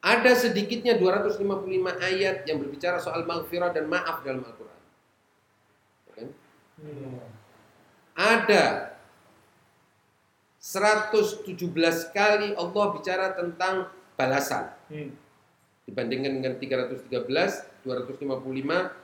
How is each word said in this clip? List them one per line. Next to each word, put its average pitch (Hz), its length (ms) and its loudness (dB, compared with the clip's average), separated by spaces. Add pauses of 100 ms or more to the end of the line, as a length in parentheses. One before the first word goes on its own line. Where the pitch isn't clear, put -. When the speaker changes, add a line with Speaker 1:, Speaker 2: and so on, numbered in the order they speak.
Speaker 1:
Ada 240 440 6
sedikitnya 220 520 2
dua 185 240 4
ratus 208 200 -2
lima 196 160 0
puluh 185 240 -2
lima 185 160 0
ayat 190 480 0
yang 151 160 -2
berbicara 170 400 -4
soal 165 240 -4
maghfirah 175 480 -2
dan 151 160 -2
maaf 165 320 -2
dalam 131 240 -6
Al-Quran. 113 360 -20 (1200)
Ya - 80 -20
kan? 117 140 -14 (540)
Speaker 2:
Hmm. 135 400 -14 (960)
Speaker 1:
Ada 214 460 6 (1900)
seratus 208 880 2
tujuh 175 240 -6
belas 165 400 2
kali 208 480 2
Allah 180 280 0 (120)
bicara 185 400 -2
tentang 180 560 -4 (240)
balasan. 135 560 0 (160)
Speaker 2:
Hmm. 151 240 -12 (720)
Speaker 1:
Dibandingkan 127 480 -4
dengan 131 240 -2
tiga 127 240 -2
ratus 123 240 -6
tiga 127 160 -4
belas, 175 400 0 (240)
dua 123 160 -4
ratus 131 160 -10
lima 135 240 -4
puluh 131 160 -6
lima, 160 320 0 (140)